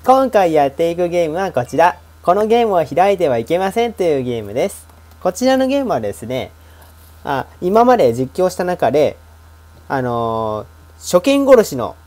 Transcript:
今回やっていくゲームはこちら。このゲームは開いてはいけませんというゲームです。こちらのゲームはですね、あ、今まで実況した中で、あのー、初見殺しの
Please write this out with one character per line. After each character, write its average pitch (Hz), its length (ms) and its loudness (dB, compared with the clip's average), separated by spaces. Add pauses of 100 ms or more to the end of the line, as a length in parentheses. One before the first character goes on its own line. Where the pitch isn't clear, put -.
今 262 260 4
回 185 220 2
や 143 160 4
っ - 20 -2
て 170 220 -2
い 170 40 -6
く 175 120 -2
ゲ 175 160 0
ー 156 40 -2
ム 156 100 -4
は 190 120 -4
こ 120 140 -2
ち - 120 -8
ら。 165 220 2 (240)
こ 180 140 2
の 214 100 0
ゲ 233 200 2
ー - 20 -2
ム 196 60 0
は 156 120 2
開 190 280 0
い 180 40 -6
て 170 100 0
は 120 100 0
い - 60 -4
け 165 140 -2
ま 190 140 -2
せ 233 160 -2
ん 220 60 -10
と 190 100 -4
い 147 160 0
う - 20 -6
ゲ 120 200 -6
ー - 20 -12
ム 101 100 -12
で 165 140 -2
す。 - 180 -14 (340)
こ 190 120 -2
ち - 120 -6
ら 262 120 2
の 262 100 0
ゲ 277 160 -2
ー - 20 -4
ム 214 60 -4
は 135 100 0
で 101 120 -4
す - 120 -12
ね、 120 280 -8 (720)
あ、 135 220 -4 (140)
今 208 240 2
ま 247 120 4
で 127 180 2
実 131 260 -6
況 185 80 2
し 180 60 -6
た 190 80 -8
中 175 300 -2
で、 147 240 0 (720)
あ 135 120 -4
の 113 680 -4 (340)
ー、 - 180 -4
初 - 60 4
見 277 200 0
殺 254 200 6
し 143 120 -8
の 104 200 -6 (100)